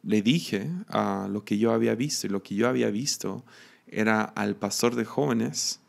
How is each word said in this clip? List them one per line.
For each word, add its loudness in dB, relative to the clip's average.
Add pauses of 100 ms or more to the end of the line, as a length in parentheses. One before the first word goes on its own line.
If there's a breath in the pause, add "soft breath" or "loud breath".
le 2
dije, 2 (180)
ah, 0
lo -4
que 0
yo 4
había 2
visto. -4
Y -4
lo -2
que -6
yo 2
había 2
visto -4 (440 loud breath)
era 2
al -2
pastor 0
de 0
jóvenes -2